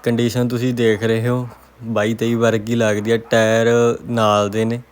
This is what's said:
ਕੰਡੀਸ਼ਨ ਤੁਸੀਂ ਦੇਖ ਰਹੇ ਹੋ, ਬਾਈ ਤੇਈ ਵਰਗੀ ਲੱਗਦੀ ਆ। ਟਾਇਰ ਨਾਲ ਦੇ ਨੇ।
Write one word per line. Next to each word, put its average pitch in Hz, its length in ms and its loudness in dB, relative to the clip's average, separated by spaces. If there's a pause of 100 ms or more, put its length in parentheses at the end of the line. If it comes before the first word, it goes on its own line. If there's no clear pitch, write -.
ਕੰਡੀਸ਼ਨ 120 440 0
ਤੁਸੀਂ 123 260 -2
ਦੇਖ 113 300 0
ਰਹੇ 113 240 0
ਹੋ, 123 200 -2 (360)
ਬਾਈ 110 300 -2
ਤੇਈ 117 220 -2
ਵਰਗੀ 113 400 0
ਲੱਗਦੀ 107 360 0
ਆ। 117 60 2
ਟਾਇਰ 113 500 2 (420)
ਨਾਲ 104 400 2
ਦੇ 110 160 -2
ਨੇ। 117 160 -4 (100)